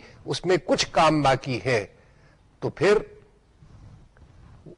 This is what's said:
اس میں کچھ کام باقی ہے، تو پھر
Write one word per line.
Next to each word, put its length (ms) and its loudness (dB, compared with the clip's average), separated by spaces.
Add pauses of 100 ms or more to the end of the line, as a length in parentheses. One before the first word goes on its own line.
(260)
اس 200 -8
میں 200 2
کچھ 260 -2
کام 300 2
باقی 440 0
ہے، 200 0 (760)
تو 100 -6
پھر 280 2 (1800)